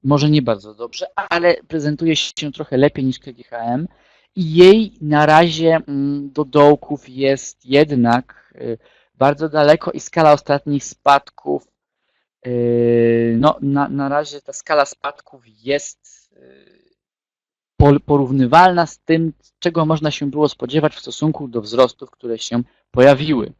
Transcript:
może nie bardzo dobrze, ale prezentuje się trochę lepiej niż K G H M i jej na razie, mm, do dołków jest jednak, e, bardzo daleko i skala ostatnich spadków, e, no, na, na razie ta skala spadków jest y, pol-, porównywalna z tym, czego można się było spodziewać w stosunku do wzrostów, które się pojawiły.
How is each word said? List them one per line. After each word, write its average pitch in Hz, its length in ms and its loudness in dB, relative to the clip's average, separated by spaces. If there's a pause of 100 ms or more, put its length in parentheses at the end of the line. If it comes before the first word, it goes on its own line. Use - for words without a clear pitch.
może 143 280 0
nie 151 120 2
bardzo 107 320 -6
dobrze, 117 400 -14
ale 175 400 0 (140)
prezentuje 151 480 -2
się - 360 -8
trochę 143 240 -8
lepiej 135 280 0
niż 131 140 -4
K 135 140 -20
G 120 120 -20
H 120 140 -16
M 123 300 -6 (480)
i 160 180 -4
jej 196 460 6
na 151 260 0
razie, 160 500 2
mm, 143 560 -6
do 147 120 -4
dołków 143 640 2
jest 135 560 -6
jednak, 127 920 0
e, 120 220 -12 (380)
bardzo 143 340 -2
daleko 151 440 0
i - 80 -12
skala 156 320 2
ostatnich 143 520 -2
spadków, - 840 -4 (760)
e, 123 80 -12 (880)
no, 131 240 0
na, 139 280 -2
na 139 200 -8
razie 147 320 -6
ta - 120 -20
skala 147 320 -2
spadków - 580 -14 (220)
jest - 500 -8 (220)
y, - 580 -20 (840)
pol-, 143 240 4
porównywalna 143 840 2
z - 120 -20
tym, 160 340 -2 (260)
czego 165 280 -2
można 156 240 -2
się 143 200 -8
było 147 180 0
spodziewać 147 460 -4
w - 60 -20
stosunku 147 480 -6
do 117 120 -8
wzrostów, 120 500 -2
które 117 280 -12
się 120 240 -6 (280)
pojawiły. 135 680 2